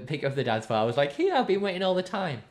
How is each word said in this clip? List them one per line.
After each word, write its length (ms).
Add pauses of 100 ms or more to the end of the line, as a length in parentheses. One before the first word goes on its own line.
pick 160
you 60
up 60
the 100
dance 200
floor. 140
I 60
was 120
like, 160
"Here, 220
I've 120
been 140
waiting 220
all 100
the 100
time." 480